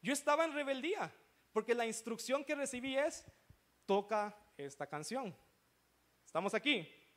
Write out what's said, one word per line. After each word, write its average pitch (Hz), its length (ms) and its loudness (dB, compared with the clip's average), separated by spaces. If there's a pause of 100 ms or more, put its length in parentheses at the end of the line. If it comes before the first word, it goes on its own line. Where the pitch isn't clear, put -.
Yo 208 100 0
estaba 294 320 4
en 320 80 0
rebeldía, 277 600 -2 (400)
porque 220 220 2
la 233 120 0
instrucción 226 580 -2
que 302 100 0
recibí 269 420 -2
es, 302 280 0 (640)
"Toca 208 500 2 (200)
esta 143 320 -8
canción". 175 480 -6 (880)
¿Estamos 190 300 -2
aquí? 220 340 2 (280)